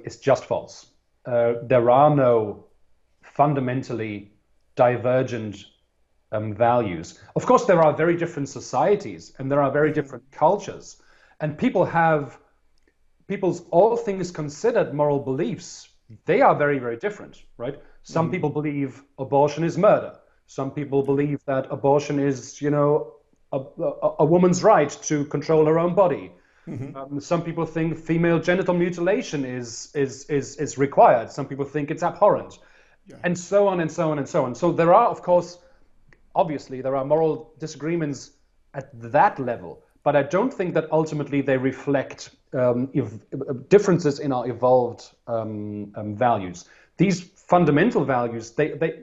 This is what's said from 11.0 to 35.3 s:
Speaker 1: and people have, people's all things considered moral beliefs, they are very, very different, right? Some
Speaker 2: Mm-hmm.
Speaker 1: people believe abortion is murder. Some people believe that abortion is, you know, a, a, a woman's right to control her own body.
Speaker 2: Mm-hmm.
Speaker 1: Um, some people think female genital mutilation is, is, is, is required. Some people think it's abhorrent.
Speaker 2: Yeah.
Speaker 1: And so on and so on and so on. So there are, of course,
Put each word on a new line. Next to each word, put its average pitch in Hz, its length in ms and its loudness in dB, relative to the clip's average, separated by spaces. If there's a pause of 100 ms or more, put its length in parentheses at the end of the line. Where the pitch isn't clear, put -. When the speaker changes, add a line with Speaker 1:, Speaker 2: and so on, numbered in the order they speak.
Speaker 1:
and 151 180 -6
people 202 280 2
have, 156 520 0 (880)
people's 196 340 -4 (100)
all 208 260 6
things 190 340 -6
considered 156 600 -2
moral 147 260 2
beliefs, 139 720 -6 (360)
they 202 160 2
are 190 140 6
very, 143 240 0
very 120 180 -6
different, 117 460 -12 (140)
right? 139 180 -8 (280)
Some 165 220 -2
Speaker 2:
Mm-hmm. 165 80 -4
Speaker 1:
people 151 160 -2
believe 143 520 -6 (160)
abortion 143 460 2
is 139 140 -2
murder. 170 360 4 (340)
Some 135 240 -8
people 139 320 -2
believe 139 420 -2
that 135 260 -4
abortion 143 480 0
is, 135 420 -4
you 143 80 -2
know, 147 440 0 (380)
a, 143 80 -4
a, 147 600 -6
a 160 60 4
woman's 175 380 4
right 175 260 6 (140)
to 147 220 -2
control 156 400 2
her 160 140 2
own 175 160 0
body. 131 360 0 (360)
Speaker 2:
Mm-hmm. 135 300 -12
Speaker 1:
Um, 143 220 -10
some 165 220 -2
people 165 240 -6
think 160 320 -4
female 170 420 2
genital 180 340 0
mutilation 175 720 -2
is, 123 500 -10
is, 131 340 -4
is, 143 280 -4
is - 200 -8
required. 139 540 4
Some 139 160 -8
people 139 180 -8
think 147 260 -6
it's 156 120 -8
abhorrent. 165 560 0 (460)
Speaker 2:
Yeah. - 200 -20
Speaker 1:
And 175 120 -2
so 202 300 2
on 185 140 0
and 156 100 -2
so 160 200 -2
on 151 60 -2
and 131 100 -6
so 147 180 0
on. 123 100 -6
So 170 160 0
there 165 220 4
are, 233 160 6
of 165 120 -8
course, 175 360 0 (800)